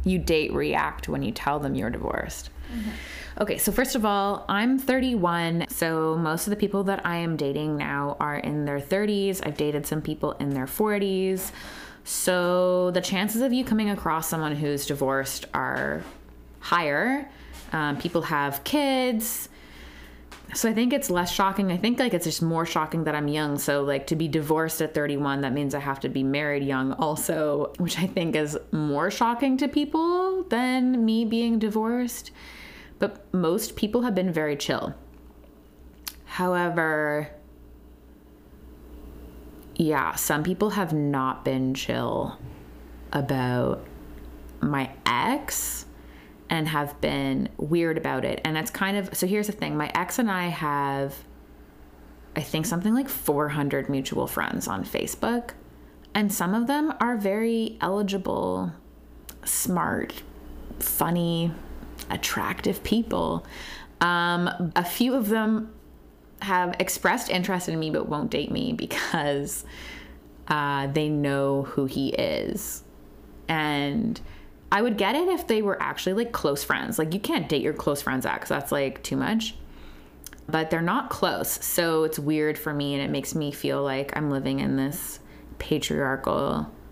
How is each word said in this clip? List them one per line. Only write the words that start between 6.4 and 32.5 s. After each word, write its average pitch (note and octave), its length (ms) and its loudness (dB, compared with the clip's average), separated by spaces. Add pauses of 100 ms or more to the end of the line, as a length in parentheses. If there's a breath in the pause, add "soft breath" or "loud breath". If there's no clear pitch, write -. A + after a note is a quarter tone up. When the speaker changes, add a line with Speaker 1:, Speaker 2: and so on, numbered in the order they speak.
Speaker 1:
of - 20 2
the G3+ 60 2
people G3+ 280 2
that F#3+ 220 0
I E3+ 120 0
am E3 180 0
dating D3+ 400 0
now C#3+ 420 -2
are D3 180 0
in D3 280 0
their C#3+ 160 0
thirties. G3 600 2
I've C#3+ 160 -4
dated D3 300 0
some D#3 160 -2
people D3+ 300 -2
in C#3+ 180 -2
their C3 160 0
forties. F#3+ 840 2 (500 loud breath)
So F3+ 880 4
the F3 100 2
chances G3+ 400 2
of C4 120 4
you B3 120 4
coming G#3+ 260 2
across E3 380 0
someone D#3 280 0
who's C#3+ 300 0
divorced C3+ 580 0 (100)
are C3+ 480 0 (560)
higher. F3 680 0 (440 loud breath)
Um, D3 240 0
people E3+ 260 0
have C#3+ 420 0
kids. B3+ 840 0 (1040 loud breath)
So - 160 2
I A3 60 2
think A#3+ 180 4
it's C#4 160 2
less F3 220 2
shocking. G3 400 2
I F3 60 2
think, A#3 240 2
like, A#3+ 140 4
it's E3+ 100 2
just D#3+ 180 0
more E3 240 2
shocking D#3+ 380 0
that D3+ 100 0
I'm D3 140 2
young. D3 300 0
So, C#3+ 260 2
like, C#3 240 0
to D#3+ 80 2
be E3 100 0
divorced D#3+ 560 2
at D#3 120 -2
thirty-one, C#3+ 480 0
that C3 100 0
means C#3+ 240 0
I - 20 0
have C#3 220 -4
to C3+ 80 -2
be C3+ 160 0
married C#3+ 400 2
young C3+ 300 0
also, D3+ 840 0
which E3+ 220 0
I F#3 80 2
think E3 260 0
is D3+ 240 0 (140)
more D3+ 400 2
shocking A#3+ 460 2
to C#4+ 100 2
people F4 760 2
than B3+ 600 2
me A3+ 200 4
being A3+ 360 2
divorced. A3 720 0 (680 loud breath)